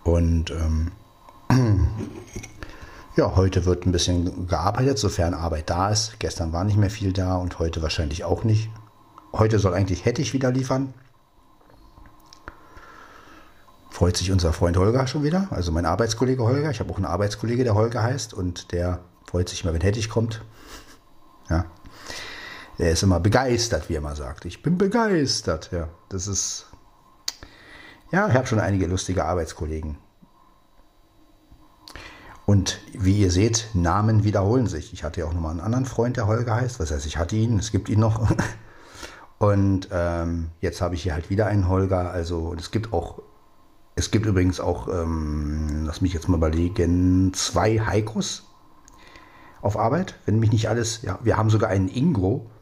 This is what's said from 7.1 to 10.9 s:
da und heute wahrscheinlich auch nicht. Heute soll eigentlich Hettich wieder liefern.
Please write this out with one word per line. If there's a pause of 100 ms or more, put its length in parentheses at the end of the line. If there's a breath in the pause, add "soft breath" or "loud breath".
da
und
heute
wahrscheinlich
auch
nicht. (600)
Heute
soll
eigentlich
Hettich
wieder
liefern. (3000 loud breath)